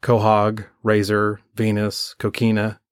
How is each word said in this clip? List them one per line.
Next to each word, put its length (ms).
Quahog, 640
razor, 580
Venus, 640
coquina. 600